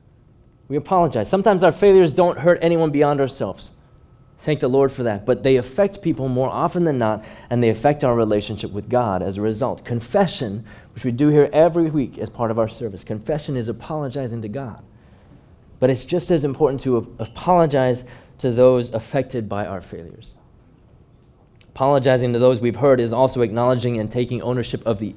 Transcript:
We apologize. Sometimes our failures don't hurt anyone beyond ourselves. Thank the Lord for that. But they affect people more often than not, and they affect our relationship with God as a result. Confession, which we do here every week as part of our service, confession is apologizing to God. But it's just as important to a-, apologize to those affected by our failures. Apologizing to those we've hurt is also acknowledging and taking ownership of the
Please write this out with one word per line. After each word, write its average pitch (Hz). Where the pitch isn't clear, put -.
We 139
apologize. 147
Sometimes 196
our 170
failures 190
don't 175
hurt 170
anyone 165
beyond 143
ourselves. 120
Thank 151
the -
Lord 135
for 127
that. 104
But 131
they 131
affect 196
people 131
more 127
often 165
than 143
not, 107
and 120
they 113
affect 147
our 123
relationship 107
with 101
God 110
as 95
a -
result. 107
Confession, 120
which -
we 127
do 143
here 147
every 160
week 143
as 110
part 113
of 113
our 110
service, 101
confession 143
is 117
apologizing 123
to 107
God. 120
But 127
it's 123
just 175
as 160
important 139
to 127
a-, -
apologize 135
to 131
those 120
affected 120
by 101
our 92
failures. -
Apologizing 127
to 120
those 127
we've 117
hurt 135
is 117
also 127
acknowledging 120
and 107
taking 123
ownership 120
of 110
the 104